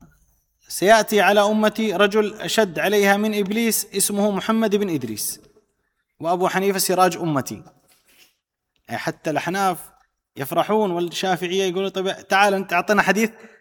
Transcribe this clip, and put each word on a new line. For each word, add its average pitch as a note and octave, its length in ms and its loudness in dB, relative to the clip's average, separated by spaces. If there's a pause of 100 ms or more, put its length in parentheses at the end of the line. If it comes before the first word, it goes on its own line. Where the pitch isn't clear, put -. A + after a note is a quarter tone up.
(680)
"سيأتي G#3+ 540 4
على G3+ 200 4
أمتي G#3+ 520 0
رجل G3+ 400 2
أشد F3 460 -2
عليها G3+ 380 2
من G#3 220 -2
إبليس، G#3+ 480 -2 (100)
اسمه G3+ 340 0
محمد G#3+ 440 0
بن G3+ 140 -2
إدريس." A#2+ 500 -6 (800)
وأبو F3 280 0
حنيفة: F#3+ 320 0
"سراج F3 380 2
أمتي." C3+ 460 -4 (1300)
أي - 80 -6
حتى - 320 -6
الأحناف E3+ 480 -2 (600)
يفرحون، G3 540 0
والشافعية F3 720 -2
يقولوا: F#3+ 260 -2
"طيب، F#3 380 -6
تعال G3 260 4
أنت F#3+ 200 -4
أعطنا F#3 280 2
حديث G#3 300 0 (300)